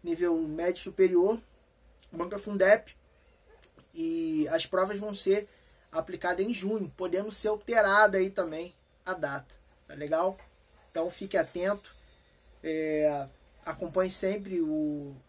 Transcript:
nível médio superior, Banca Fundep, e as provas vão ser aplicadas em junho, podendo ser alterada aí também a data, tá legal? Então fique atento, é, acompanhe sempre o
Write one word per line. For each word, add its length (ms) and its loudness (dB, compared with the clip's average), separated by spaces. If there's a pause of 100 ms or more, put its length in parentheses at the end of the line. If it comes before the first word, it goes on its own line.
nível 380 0
médio 380 -2
superior, 600 2 (720)
Banca 260 -6
Fundep, 580 4 (960)
e 560 -2
as 160 0
provas 360 0
vão 120 -6
ser 360 0 (420)
aplicadas 560 -2
em 80 -2
junho, 420 -4
podendo 360 -4
ser 160 -4
alterada 680 4
aí 140 2
também 420 -6 (320)
a 100 -4
data, 380 -6 (360)
tá 60 -16
legal? 440 0 (540)
Então 180 -2
fique 260 -6
atento, 560 -2 (680)
é, 640 0 (380)
acompanhe 480 -2
sempre 480 -2
o 520 -2 (160)